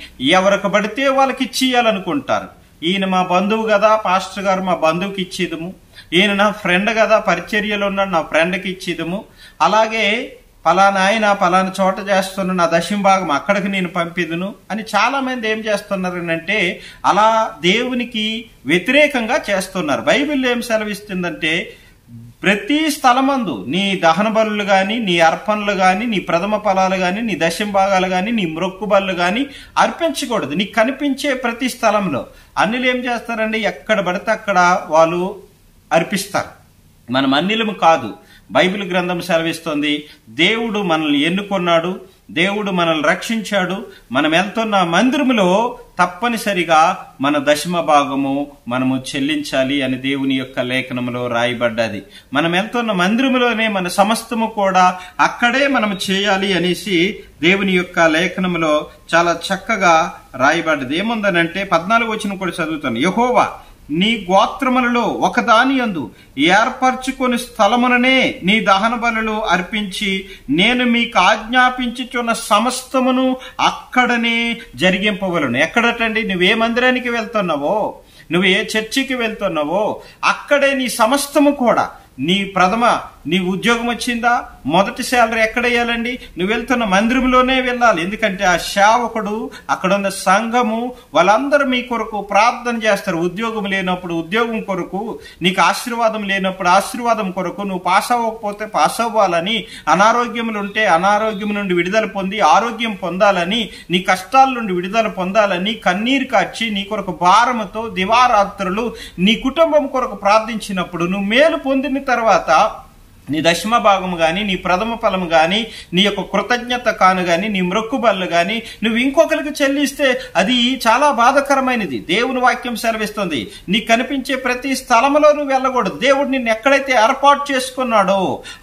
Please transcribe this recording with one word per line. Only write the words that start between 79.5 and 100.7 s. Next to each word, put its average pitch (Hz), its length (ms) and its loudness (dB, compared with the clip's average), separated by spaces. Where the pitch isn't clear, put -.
అక్కడే 277 500 0
నీ 262 160 -2
సమస్తము 285 600 2
కూడా, 214 380 2
నీ 185 240 0
ప్రథమ, 190 560 2
నీ 175 120 0
ఉద్యోగం 196 480 -2
వచ్చిందా? 240 640 -2
మొదటి 196 380 0
శాలరీ 233 380 2
ఎక్కడ 220 260 0
వేయాలండి? 240 520 -2
నువ్వు 190 180 0
వెళ్తున్న 240 280 -2
మందిరంలోనే 254 800 2
వెళ్ళాలి. 240 420 2
ఎందుకంటే 196 400 -4
ఆ 180 140 4
సేవకుడు, 220 920 0
అక్కడ 175 240 0
ఉన్న 196 160 0
సంఘము, 226 840 0
వాళ్ళందరూ 254 520 4
మీ 254 160 0
కొరకు 220 400 -6
ప్రార్థన 233 560 0
చేస్తారు. 202 400 0
ఉద్యోగం 202 480 -4
లేనప్పుడు 185 480 -4
ఉద్యోగం 214 480 -2
కొరకు, 190 580 -6
నీకు 185 200 2
ఆశీర్వాదం 214 640 0
లేనప్పుడు 190 460 -2
ఆశీర్వాదం 208 640 0
కొరకు, 175 300 -6
నువ్వు 190 180 -6
పాస్ 185 320 0
అవ్వకపోతే 220 540 -4
పాస్ 170 360 0
అవ్వాలని, 208 640 0
అనారోగ్యములు 226 720 2
ఉంటే 202 260 -2